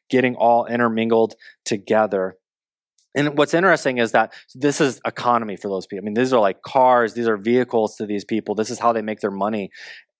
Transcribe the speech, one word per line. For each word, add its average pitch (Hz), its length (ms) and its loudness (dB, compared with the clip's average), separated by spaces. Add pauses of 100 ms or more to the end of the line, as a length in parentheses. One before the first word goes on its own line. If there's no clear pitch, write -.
(100)
getting 127 260 2
all 117 300 4
intermingled 113 680 0 (300)
together. 101 720 -2 (800)
And 147 240 0
what's 147 160 2
interesting 165 420 2
is 117 160 0
that 113 220 0 (200)
this 143 240 -2
is 135 280 0
economy 117 500 -2
for 101 120 -8
those 95 180 -6
people. 98 180 -10
I - 0 -
mean, 107 100 -6
these 131 200 0
are, 120 60 4
like, 98 200 0
cars, 123 540 2
these 117 120 -4
are 110 120 0
vehicles 117 580 0
to 113 80 -8
these 101 220 -6
people. 104 280 -4
This 107 140 -2
is 120 120 -10
how 117 120 2
they 113 80 -4
make 107 200 -8
their 104 100 -4
money. 98 400 -4 (500)